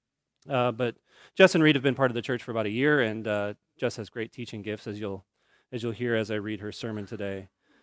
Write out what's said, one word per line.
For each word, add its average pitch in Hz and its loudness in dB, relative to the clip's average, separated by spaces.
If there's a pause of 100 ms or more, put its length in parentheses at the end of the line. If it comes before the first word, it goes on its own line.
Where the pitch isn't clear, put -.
(500)
Uh, 123 2
but 117 -4 (400)
Jess 185 10
and 165 4
Reed 151 6
have 127 -2
been 135 4
part 131 2
of 113 -6
the 117 -4
church 123 -4
for - -16
about 113 -2
a 104 -2
year, 143 2
and, 110 -2
uh, 104 0 (240)
Jess 123 -4
has 107 -10
great 113 -8
teaching 110 -12
gifts, 107 -8
as 104 -8
you'll, 98 -8 (480)
as 113 -6
you'll 117 -2
hear 117 -2
as 110 0
I 107 -2
read 107 -4
her 104 -8
sermon 107 -8
today. 98 -8 (360)